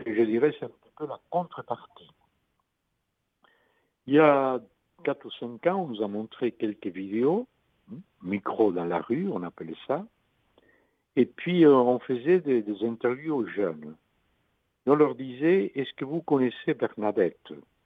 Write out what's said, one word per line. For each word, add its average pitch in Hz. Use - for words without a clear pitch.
je 110
dirais, 120
c'est 131
un -
petit -
peu 151
la 131
contrepartie. -
Il 135
y 147
a 139
quatre 139
ou 113
cinq 120
ans, 185
on 156
nous 110
a 107
montré 110
quelques 107
vidéos, 113
hein, 110
micro 101
dans 87
la 92
rue, 180
on 107
appelait 82
ça, 156
et 127
puis, 170
euh, 147
on 123
faisait 135
des, 139
des 104
interviews 127
aux 117
jeunes. 80
Et 127
on 139
leur 147
disait, « 139
Est-ce 139
que -
vous 147
connaissez 139
Bernadette ? » 104